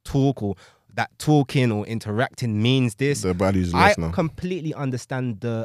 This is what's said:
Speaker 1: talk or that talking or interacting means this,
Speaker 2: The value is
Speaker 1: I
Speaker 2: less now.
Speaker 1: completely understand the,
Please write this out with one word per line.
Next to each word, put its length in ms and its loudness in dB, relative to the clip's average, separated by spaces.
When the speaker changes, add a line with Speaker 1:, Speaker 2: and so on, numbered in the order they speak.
Speaker 1:
talk 380 2
or 120 -2
that 240 -6
talking 540 2
or 140 -2
interacting 760 -4
means 340 2
this, 260 -2
Speaker 2:
The 120 0
value 280 2
is 120 -2
Speaker 1:
I 140 6
Speaker 2:
less 100 2
now. 120 -2
Speaker 1:
completely 640 -4
understand 640 -6
the, 240 -4